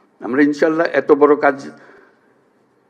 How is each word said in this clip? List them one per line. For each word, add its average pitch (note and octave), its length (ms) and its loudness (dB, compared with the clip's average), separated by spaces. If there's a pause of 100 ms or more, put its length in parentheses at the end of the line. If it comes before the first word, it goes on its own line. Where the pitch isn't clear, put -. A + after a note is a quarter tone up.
(200)
আমরা C3 220 -2
ইনশাল্লাহ D#3+ 440 0
এত C#3 260 -2
বড় C#3+ 240 4
কাজ C#3+ 340 -2 (1200)